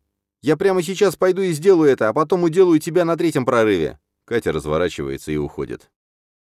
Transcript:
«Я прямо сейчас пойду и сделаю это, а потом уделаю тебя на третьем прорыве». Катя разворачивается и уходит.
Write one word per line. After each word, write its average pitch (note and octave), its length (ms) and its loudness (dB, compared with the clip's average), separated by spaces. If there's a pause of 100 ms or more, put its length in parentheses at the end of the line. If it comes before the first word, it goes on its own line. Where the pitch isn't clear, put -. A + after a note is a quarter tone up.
(400)
«Я D3+ 160 -2
прямо F#3 260 0
сейчас F#3 340 0
пойду F#3 260 0
и F3+ 100 -2
сделаю D#3+ 380 4
это, A#2 180 0
а A2 60 -2
потом E3 300 0
уделаю E3+ 360 4
тебя E3+ 240 0
на E3 140 -2
третьем D#3 260 -2
прорыве». G#2+ 560 0 (240)
Катя A2 280 -4
разворачивается D2+ 800 -4
и D2+ 40 -2
уходит. C#2+ 540 -8 (560)